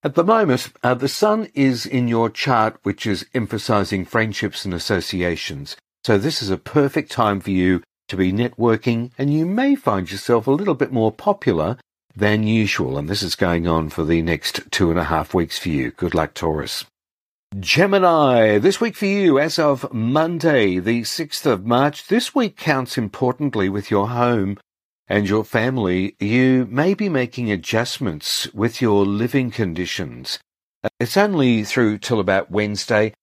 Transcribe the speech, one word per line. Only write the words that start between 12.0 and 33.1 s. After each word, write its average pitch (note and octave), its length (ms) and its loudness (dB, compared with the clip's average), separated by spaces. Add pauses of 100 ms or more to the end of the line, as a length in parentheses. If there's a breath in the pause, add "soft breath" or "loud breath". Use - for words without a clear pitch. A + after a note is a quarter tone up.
than G#2+ 320 2
usual. G2 500 0
And D2 120 -6
this G2+ 120 -4
is F2+ 140 -4
going E2+ 320 0
on D#2+ 220 0
for D#2+ 160 -4
the E2 160 2
next - 500 -4
two F2 180 2
and E2 80 2
a E2 80 -2
half D#2 280 -2
weeks E2+ 260 -2
for - 80 -6
you. C2+ 240 -2
Good E2+ 240 -4
luck, D#2+ 180 0
Taurus. D#2 520 -6 (760)
Gemini, D3+ 1000 4
this D#3+ 240 2
week A#3 140 -2
for G3+ 100 -4
you, G3 320 4
as D3+ 220 0
of C#3+ 340 0
Monday, C3+ 840 2
the A2+ 240 0
sixth - 420 -6
of G#2+ 220 0
March, C3+ 400 2
this A#3 260 0
week A#3 240 0
counts C3 400 -2
importantly B2 720 -2
with G2 220 -6
your G#2 180 2
home A#2+ 480 0 (500)
and G2+ 220 2
your G#2+ 140 2
family. G#2+ 760 0
You B2+ 520 2
may D#3+ 240 0
be G3+ 140 -4
making B2 420 -2
adjustments G2+ 1040 -4
with A#2 260 -2
your G2+ 240 4
living A#2+ 460 -2
conditions. E2+ 880 -6 (600)
It's - 160 -2
only D3 480 2
through G#2+ 360 0
till A2+ 200 -2
about F#2+ 300 0
Wednesday. G#2 720 0